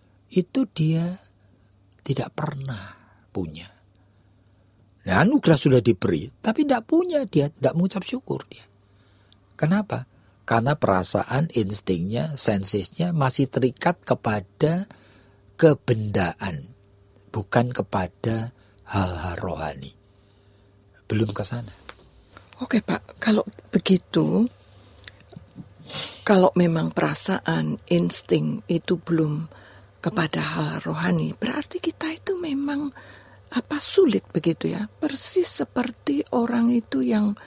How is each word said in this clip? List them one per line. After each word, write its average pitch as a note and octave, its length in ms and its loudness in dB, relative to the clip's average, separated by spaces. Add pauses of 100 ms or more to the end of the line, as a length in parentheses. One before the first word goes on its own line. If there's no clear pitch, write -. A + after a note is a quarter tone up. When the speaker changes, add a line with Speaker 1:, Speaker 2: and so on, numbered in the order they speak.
(300)
Speaker 1:
itu G#3+ 400 0
dia E3 480 0 (880)
tidak - 320 -4
pernah C3+ 560 -8 (400)
punya. E2 320 -8 (1400)
Nah, G2 160 4
anugerah G#3 320 4
sudah C3 240 4
diberi, G2+ 480 0 (140)
tapi C#4 260 0
tidak A#3 160 0
punya E4 400 2
dia, C#3+ 240 2
tidak - 240 0
mengucap F#3 320 0
syukur - 400 -6
dia. - 160 -20 (960)
Kenapa? D#3 480 0 (400)
Karena A#2+ 320 2
perasaan G2 800 0
instingnya, G#2+ 800 -2
sensisnya G#2 720 -2
masih C#3 400 0
terikat C3 560 0
kepada C3 800 0 (720)
kebendaan, G#2 1120 2 (640)
bukan A#2+ 400 0
kepada A2 800 -4 (320)
hal-hal F2 560 -4
rohani. D2+ 560 -8 (1120)
Belum G#2+ 240 0
ke - 80 -6
sana. A2+ 320 -8 (840)
Speaker 2:
Oke, B3 240 0
Pak, - 400 -8
kalau G#3+ 240 2 (240)
begitu, F3 720 2 (1800)
kalau F#3 320 8
memang E3 320 2
perasaan, D#3 960 -2
insting E3+ 800 0
itu E3+ 320 -2
belum D#3+ 480 -2 (560)
kepada D#3+ 400 -2
hal D#3 400 -4
rohani, D#3+ 560 -2
berarti D4+ 400 -6
kita D#4+ 320 -6
itu F#4 240 -6
memang, C#4+ 560 -4 (640)
apa, D4 240 -4
sulit B3 560 4
begitu E3 400 -2
ya. G#3 240 -6
Persis D#4 480 -2
seperti C#4 880 -4
orang A#3+ 400 2
itu A#3+ 240 -2
yang G#3+ 480 0